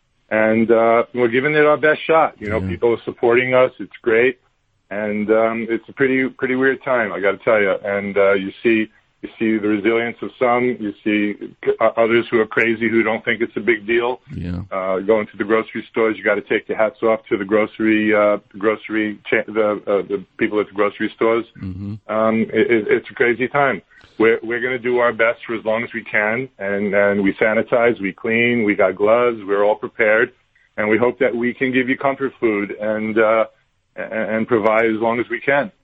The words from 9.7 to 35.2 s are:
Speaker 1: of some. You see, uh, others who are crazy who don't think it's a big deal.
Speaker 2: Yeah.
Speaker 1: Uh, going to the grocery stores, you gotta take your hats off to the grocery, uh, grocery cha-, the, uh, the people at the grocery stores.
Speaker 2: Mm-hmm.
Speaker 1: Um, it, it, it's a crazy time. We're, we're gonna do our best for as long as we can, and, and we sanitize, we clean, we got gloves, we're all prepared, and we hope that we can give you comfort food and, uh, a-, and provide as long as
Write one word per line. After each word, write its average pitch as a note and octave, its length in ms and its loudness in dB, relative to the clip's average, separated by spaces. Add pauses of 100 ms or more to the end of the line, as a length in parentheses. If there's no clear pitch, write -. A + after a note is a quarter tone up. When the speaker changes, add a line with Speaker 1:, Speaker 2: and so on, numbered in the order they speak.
Speaker 1:
of G#2 180 -10
some. B2 400 0
You G#2 140 -6 (100)
see, G#2 320 0 (460)
uh, A2 160 2
others A#2 320 2
who A#2 100 2
are G#2+ 80 2
crazy A2+ 400 0
who A2+ 160 2
don't A2 220 -2
think A2+ 160 -2
it's A2+ 160 -6
a - 20 -4
big G#2+ 260 -2
deal. A#2 360 -2 (120)
Speaker 2:
Yeah. F2 280 -8 (100)
Speaker 1:
Uh, F#2+ 280 -2
going G#2+ 280 0
to - 100 -20
the G#2+ 60 -4
grocery A2 480 -2
stores, A2+ 260 0
you F#2+ 60 -16
gotta G#2 180 2
take G#2+ 280 -4
your F#2+ 80 -4
hats G#2+ 260 0
off A2 240 0
to A2+ 100 -2
the G2+ 80 -4
grocery, G#2+ 680 0
uh, G#2 220 4 (200)
grocery G#2+ 640 -4 (100)
cha-, A2+ 160 0
the, G#2 400 -2
uh, G2+ 220 0
the G2 160 -4 (140)
people G#2+ 220 -2
at G2 80 -2
the - 60 -20
grocery G#2 420 -2
stores. A2+ 300 0 (160)
Speaker 2:
Mm-hmm. G2 340 -10 (120)
Speaker 1:
Um, A2 340 0 (120)
it, A2 180 2
it, A2 160 2
it's - 220 0
a - 40 -20
crazy A#2+ 340 0
time. C3+ 340 0 (360)
We're, A2+ 240 4
we're A#2 200 -6
gonna B2+ 180 -2
do A#2+ 200 0
our A#2+ 140 2
best A2+ 320 0
for A#2 80 -8
as G2+ 120 -6
long A2 180 0
as A2 100 -12
we A2+ 100 -10
can, A2+ 540 -2
and, G2+ 380 -2
and G2+ 260 4
we G2 120 2
sanitize, A2+ 680 0
we G2 120 -4
clean, A#2 500 0
we G#2 120 2
got F#2+ 200 2
gloves, A2+ 500 2
we're G2+ 180 0
all G#2+ 120 2
prepared, A#2 580 0 (440)
and G#2+ 120 -2
we A2 80 2
hope A#2+ 220 0
that A#2+ 160 0
we A#2+ 180 -2
can C3 200 -2
give B2+ 160 0
you C3 80 0
comfort C3+ 420 -4
food G#2 320 -2
and, G#2+ 460 -4
uh, A2 280 2 (520)
a-, F#2+ 40 -12
and A2 460 -4
provide A2 380 2
as A2 140 0
long A#2 200 -2
as A2+ 100 -4